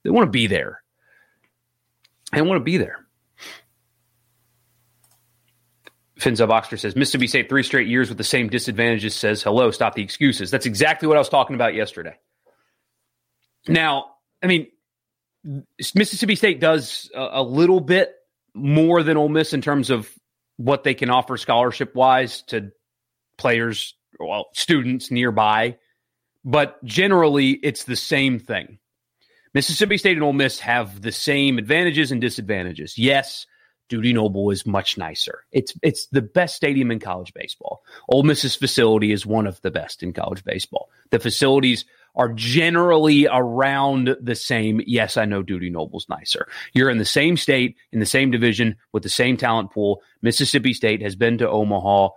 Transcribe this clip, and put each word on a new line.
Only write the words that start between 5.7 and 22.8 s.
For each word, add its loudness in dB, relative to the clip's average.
Fins 0
of 4
Oxford 0
says, -6
"Mississippi 0
State 0
three 2
straight 0
years 0
with -12
the -6
same 0
disadvantages," -2
says, -2
"Hello, 2
stop -2
the -4
excuses." -2
That's -2
exactly 0
what 6
I 6
was 2
talking 2
about 0
yesterday. -8
Now, 0
I 0
mean, 2
Mississippi 0
State 0
does -2
a, -6
a 0
little 4
bit 2
more 4
than 2
Ole 2
Miss 0
in -2
terms -2
of -2
what 0
they 0
can -2
offer 0
scholarship-wise 0
to -8